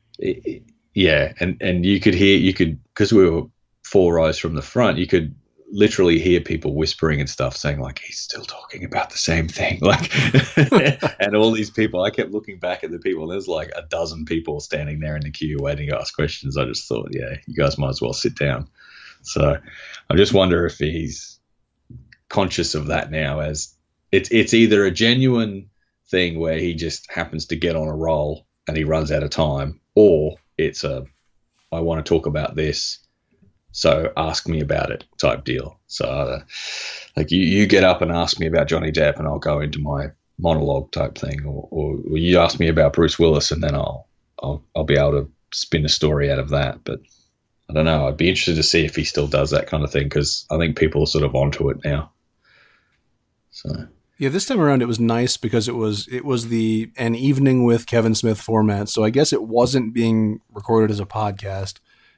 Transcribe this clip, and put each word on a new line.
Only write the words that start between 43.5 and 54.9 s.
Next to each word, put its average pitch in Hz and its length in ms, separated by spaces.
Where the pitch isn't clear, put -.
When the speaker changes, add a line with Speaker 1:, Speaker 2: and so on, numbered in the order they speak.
Speaker 1:
and 80 120
then 73 120
I'll, 67 320
I'll, 71 200
I'll - 80
be 71 140
able 71 160
to 71 160
spin - 320
a 76 40
story 73 420
out 67 80
of 69 100
that. 69 340
But - 160
I - 40
don't 78 120
know. 78 220
I'd 71 100
be 82 120
interested 90 260
to 78 80
see 78 220
if 76 100
he 76 80
still 73 240
does 69 240
that 71 160
kind 76 160
of 71 80
thing, 71 180
'cause - 420
I 78 60
think 82 200
people 78 260
are 76 40
sort 76 160
of 65 120
onto 71 340
it 67 140
now. 76 280
So. - 200
Speaker 2:
Yeah, 135 100
this 175 160
time 247 140
around 143 220
it 120 60
was 113 120